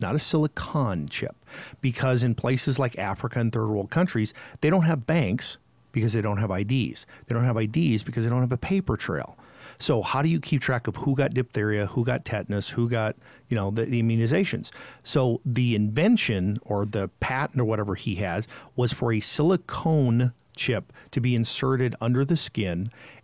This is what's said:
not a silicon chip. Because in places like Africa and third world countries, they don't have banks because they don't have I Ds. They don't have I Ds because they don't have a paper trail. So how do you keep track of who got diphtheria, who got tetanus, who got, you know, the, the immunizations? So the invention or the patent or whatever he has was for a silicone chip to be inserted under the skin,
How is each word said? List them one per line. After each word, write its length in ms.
not 160
a 20
silicon 880
chip. 280
Because 440
in 100
places 420
like 220
Africa 400
and 140
third 160
world 220
countries, 440
they 100
don't 120
have 240
banks 520
because 220
they 60
don't 180
have 120
I 140
Ds. 420
They 80
don't 80
have 120
I 100
Ds 360
because 220
they 60
don't 100
have 100
a 80
paper 380
trail. 420
So 240
how 180
do 80
you 120
keep 200
track 280
of 80
who 180
got 200
diphtheria, 520
who 180
got 200
tetanus, 460
who 180
got, 260
you 60
know, 160
the, 140
the 180
immunizations? 680
So 420
the 300
invention 880
or 220
the 240
patent 400
or 40
whatever 300
he 220
has 320
was 180
for 200
a 80
silicone 1120
chip 360
to 80
be 160
inserted 640
under 240
the 120
skin, 540